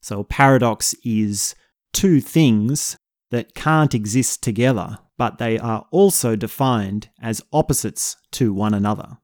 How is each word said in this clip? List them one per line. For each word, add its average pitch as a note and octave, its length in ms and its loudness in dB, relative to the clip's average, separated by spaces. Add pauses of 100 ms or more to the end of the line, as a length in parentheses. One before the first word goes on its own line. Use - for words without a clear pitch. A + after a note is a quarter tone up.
So G2+ 200 -8
a G2+ 40 -6
paradox B2 680 2 (100)
is G#2+ 500 -2 (380)
two E3 300 4
things B2 760 2 (340)
that A#2+ 240 -6
can't D#3 400 2
exist A2 480 -2
together, A2+ 560 -2 (200)
but A2+ 180 -4
they A2+ 220 -2
are A2+ 320 -6
also F3 440 2
defined G#2+ 760 -2 (100)
as A2+ 220 -6 (100)
opposites - 640 -2 (160)
to A2 220 0
one G#2 180 -2
another. G#2 520 -4